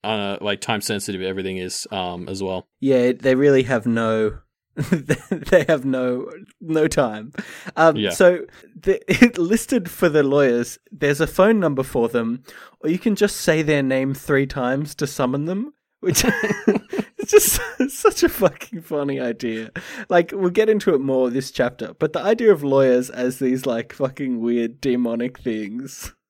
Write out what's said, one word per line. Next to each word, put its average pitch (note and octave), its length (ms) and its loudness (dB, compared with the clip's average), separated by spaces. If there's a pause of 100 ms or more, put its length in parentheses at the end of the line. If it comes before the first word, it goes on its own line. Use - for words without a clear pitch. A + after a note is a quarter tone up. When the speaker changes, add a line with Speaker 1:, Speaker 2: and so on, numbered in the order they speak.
Speaker 1:
uh, G#2 400 -2
like, G2+ 180 -2
time G#2+ 220 -2
sensitive G2 400 -6
everything F#2+ 340 -4
is, F#2 340 -8
um, F2+ 380 -8
as F#2+ 140 -8
well. F#2 260 -6 (120)
Speaker 2:
Yeah, B2+ 320 2
they C3 220 2
really C3+ 280 6
have A#2+ 240 -2
no, A2 520 0 (180)
<laughs> - 200 -20
they D#3+ 920 0
have C#3 160 2
no, B2+ 460 -2 (300)
no D#3+ 280 0
time. A#2 440 -2 (440)
Um, D#3+ 200 6
Speaker 1:
Yeah. G#2 140 0
Speaker 2:
so F3 340 4 (340)
the, F#3+ 300 -2
<laughs> G3 160 6
it A#3+ 140 2
listed F#3 520 0
for - 180 0
the D3+ 140 4
lawyers, C3+ 560 2 (120)
there's C#3+ 300 -2
a D#3 60 2
phone G#3 340 4
number C#3+ 220 0
for A#2 260 0
them, A#2 340 -2 (380)
or D#3 100 -2
you F3+ 80 0
can G#3+ 160 0
just G3+ 220 0
say D#3+ 260 0
their D3 200 2
name C3+ 300 0
three C#3 340 0
times C#3 500 -4
to D3 100 -4
summon C#3 400 -2
them, G#3 260 -6 (280)
which F3 240 0
<laughs> - 420 0 (520)
it's - 120 -8
just - 300 4 (280)
<laughs> - 20 -
such - 320 0
a E4+ 60 2
fucking - 540 -2
funny C#3 380 -4
idea. A2+ 500 -6 (380)
Like, F3 260 2
we'll F#3+ 160 -2
get G#3+ 180 2
into G#3 260 2
it C3 60 2
more C3 300 0
this C3+ 200 -4
chapter, - 440 -4
but D#3 180 -2
the D#3+ 80 -2
idea A3 320 4
of D3 100 2
lawyers C3 480 4
as B2+ 280 -4
these, C3 280 0
like, A#2 260 -4
fucking C3 480 -4
weird A#2 400 -2
demonic B2 580 -2
things. A2+ 760 -8 (160)